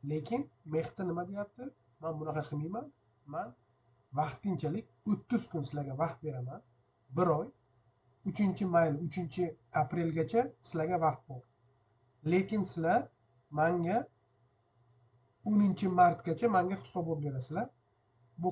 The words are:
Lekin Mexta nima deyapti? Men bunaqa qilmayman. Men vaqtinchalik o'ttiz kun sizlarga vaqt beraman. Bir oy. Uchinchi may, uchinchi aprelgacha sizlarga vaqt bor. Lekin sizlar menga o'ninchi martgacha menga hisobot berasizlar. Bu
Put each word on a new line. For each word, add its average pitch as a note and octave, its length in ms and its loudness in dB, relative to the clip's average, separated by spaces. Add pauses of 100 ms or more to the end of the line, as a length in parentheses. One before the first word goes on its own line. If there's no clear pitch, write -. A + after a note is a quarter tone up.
Lekin D#3 380 -2 (220)
Mexta D#3+ 420 -4
nima F3 200 -2
deyapti? G3+ 400 -10 (360)
Men D#3+ 140 -4
bunaqa D3+ 280 -4
qilmayman. E3 440 -6 (400)
Men E3 220 -6 (640)
vaqtinchalik D#3 760 -2 (200)
o'ttiz G#3+ 420 0
kun D#3 140 -4
sizlarga C3+ 360 -6
vaqt E3 240 -2
beraman. C3+ 380 -8 (500)
Bir E3+ 160 2
oy. D#3+ 220 2 (760)
Uchinchi G3 400 2
may, E3+ 300 4
uchinchi F3 500 -4 (280)
aprelgacha E3 680 0 (220)
sizlarga E3+ 380 -2
vaqt D3+ 240 2
bor. B2+ 180 -12 (840)
Lekin F#3+ 380 2
sizlar F3 380 2 (500)
menga E3+ 480 2 (1500)
o'ninchi G3+ 440 4
martgacha F3 600 4
menga F#3+ 280 2
hisobot E3 460 -4
berasizlar. D3 440 -4 (720)
Bu F3 140 0